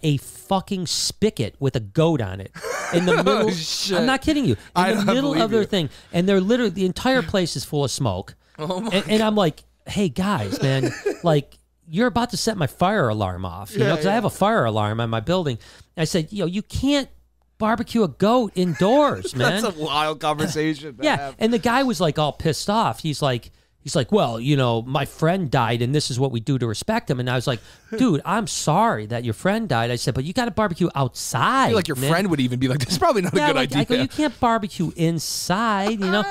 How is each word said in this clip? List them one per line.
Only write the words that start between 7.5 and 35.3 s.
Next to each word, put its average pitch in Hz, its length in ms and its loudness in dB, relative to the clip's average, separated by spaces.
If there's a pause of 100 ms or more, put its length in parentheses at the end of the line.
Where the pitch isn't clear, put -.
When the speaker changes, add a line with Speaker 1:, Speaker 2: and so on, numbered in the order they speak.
Speaker 1:
is 131 80 -6
full 147 200 -2
of 139 80 0
smoke. 101 420 -4 (240)
Speaker 2:
Oh 180 220 -4
my 226 120 -4
Speaker 1:
And, 190 160 0
and 214 140 2
I'm 214 140 2
Speaker 2:
God. 208 60 4
Speaker 1:
like, 165 220 0 (220)
"Hey 190 240 0
guys, 185 540 -2
man, 135 280 0 (160)
Speaker 2:
<laughs> - 160 -6
Speaker 1:
like, 151 360 2 (280)
you're 180 200 0
about 233 240 0
to 190 60 -4
set 220 200 -2
my 165 100 0
fire 185 420 2
alarm 92 360 -2
off, 90 280 -10
you 214 80 -4
Speaker 2:
Yeah, 208 80 4
Speaker 1:
know, 185 80 2
'cause 151 100 -2
I - 20 4
Speaker 2:
yeah. 202 60 2
Speaker 1:
have 226 100 0
a 180 60 2
fire 196 340 2
alarm 107 340 0
on 117 120 -2
my 113 80 -2
building." 147 400 -2 (360)
I 160 100 -2
said, 156 280 -2
"Yo, 196 140 -2
you 190 160 -4
can't 277 460 0 (500)
barbecue 226 420 0
a 196 60 4
goat 214 480 2
indoors, 180 800 2
Speaker 2:
<laughs> - 0 -
Speaker 1:
man." 175 260 2
Speaker 2:
That's 202 160 -2
a - 20 -14
wild 151 400 0
conversation 151 760 -2
to 123 60 -8
Speaker 1:
Yeah, 285 140 2
Speaker 2:
have. 143 200 -8
Speaker 1:
and 226 160 2
the 233 60 2
guy 240 240 2
was, 233 180 0
like, 160 160 2
all 151 160 0
pissed - 360 -2
off. 196 320 0
He's 151 200 -4
like, 131 300 -2 (320)
he's 147 120 -6
like, 135 160 0
"Well, 139 280 2
you 139 160 2
know, 120 280 2
my 135 220 -2
friend 170 460 0
died, 120 300 2
and 123 120 0
this 147 180 0
is 120 80 -4
what 135 120 0
we 120 80 -2
do 135 200 0
to 120 80 0
respect 214 420 -2
him." 135 100 0
And 123 100 -2
I 123 60 0
was 127 120 -2
like, 123 120 -2 (180)
Speaker 2:
<laughs> - 200 -12
Speaker 1:
"Dude, 175 260 4
I'm 196 240 -2
sorry 160 600 0
that 117 180 -4
your 113 80 -2
friend 208 340 -2
died." 117 240 0
I 123 60 0
said, 127 160 -2
"But 135 100 -2
you 160 100 -6
gotta 240 180 -2
barbecue 196 440 0
outside, 147 720 0
Speaker 2:
I - 20 4
feel 240 80 2
like 180 140 0
your 139 80 -2
Speaker 1:
man." 135 120 0
Speaker 2:
friend 180 200 2
would 156 100 0
even 123 200 0
be 131 100 0
like, 127 100 0
"This 131 140 -4
is 170 60 -2
probably 269 240 4
not - 100 -2
a - 40 4
Speaker 1:
Yeah, 294 100 4
Speaker 2:
good 285 100 2
Speaker 1:
like, 131 180 0
I 143 80 2
go, 156 120 0
Speaker 2:
idea." - 80 2
Speaker 1:
"You - 40 -2
can't 294 320 -2
barbecue 208 560 0
inside, 190 1040 0